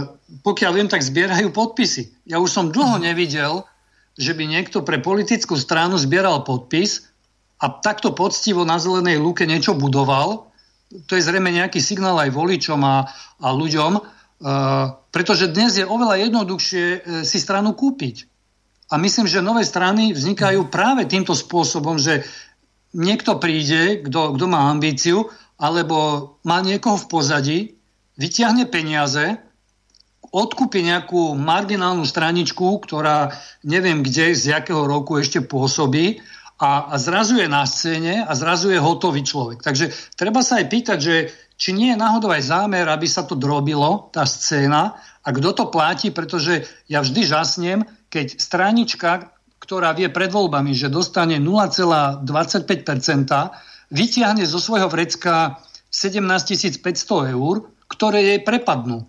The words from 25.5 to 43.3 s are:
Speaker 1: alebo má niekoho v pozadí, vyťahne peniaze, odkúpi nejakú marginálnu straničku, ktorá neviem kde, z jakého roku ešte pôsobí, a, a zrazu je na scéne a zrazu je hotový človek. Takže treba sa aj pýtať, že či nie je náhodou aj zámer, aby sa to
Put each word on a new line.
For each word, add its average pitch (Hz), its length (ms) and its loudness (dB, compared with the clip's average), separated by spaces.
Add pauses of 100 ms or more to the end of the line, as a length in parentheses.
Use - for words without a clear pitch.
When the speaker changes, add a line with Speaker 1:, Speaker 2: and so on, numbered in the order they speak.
Speaker 1:
alebo 156 880 -2
má 170 160 2
niekoho 196 400 0
v - 80 -14
pozadí, 147 500 0 (640)
vyťahne 233 480 2
peniaze, 151 720 -2 (880)
odkúpi 202 560 0
nejakú 175 480 0
marginálnu 180 720 0
straničku, 175 800 0
ktorá 151 480 0 (320)
neviem 160 400 2
kde, 156 320 2
z 143 240 0
jakého 156 240 -2
roku 143 320 -2
ešte 143 240 0
pôsobí, 139 800 0 (420)
a, 143 320 0
a - 0 -
zrazu 202 480 2
je 160 80 0
na 143 160 2
scéne 165 560 -2
a 160 160 -4
zrazu 170 320 0
je 180 80 2
hotový 151 480 0
človek. 117 400 -6
Takže 143 240 0 (240)
treba 220 320 0
sa 226 160 0
aj 139 80 -2
pýtať, 220 320 0
že 165 140 2 (420)
či 185 160 -2
nie 233 160 2
je 226 80 0
náhodou 214 320 2
aj 147 240 0
zámer, 185 320 0
aby 156 240 0
sa 170 160 -2
to 180 80 -6